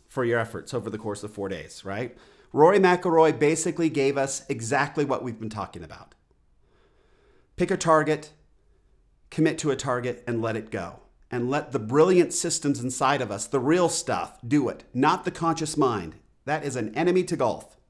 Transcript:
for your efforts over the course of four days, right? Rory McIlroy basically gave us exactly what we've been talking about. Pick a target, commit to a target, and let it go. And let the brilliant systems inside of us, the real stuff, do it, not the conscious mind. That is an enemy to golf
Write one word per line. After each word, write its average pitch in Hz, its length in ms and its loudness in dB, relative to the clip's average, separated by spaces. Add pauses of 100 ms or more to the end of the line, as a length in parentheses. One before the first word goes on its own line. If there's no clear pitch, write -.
for - 160 -4
your 117 160 2
efforts 110 360 -8
over 110 160 -6
the 107 80 -8
course 104 260 -8
of 104 80 -12
four 98 160 -8
days, - 340 -12
right? 101 320 -8 (380)
Rory 175 260 8
McIlroy 175 600 4
basically 156 500 0
gave 135 300 0
us 139 320 -4
exactly 139 520 -2
what 135 200 -2
we've 117 180 -8
been 113 80 -8
talking 101 340 -10
about. - 320 -20 (1400)
Pick 180 140 0
a 185 80 0
target, 156 540 2 (1000)
commit 160 300 0
to 151 100 0
a 131 60 0
target, 123 500 -4
and 117 160 -2
let 113 140 -2
it 107 140 -10
go. 87 300 -10 (300)
And 120 180 -4
let 139 240 -4
the 139 60 -2
brilliant 156 560 4
systems 143 460 -2
inside 131 420 0
of 107 80 -6
us, 104 160 -6
the 135 140 -2
real 165 280 4
stuff, - 580 -4
do 131 220 2
it, - 240 -8
not 156 320 2
the 180 60 -4
conscious 156 440 -2
mind. 107 420 -2 (280)
That 143 200 -4
is 139 120 -6
an 110 180 -4
enemy 180 300 2
to 170 120 -4
golf - 420 -2 (120)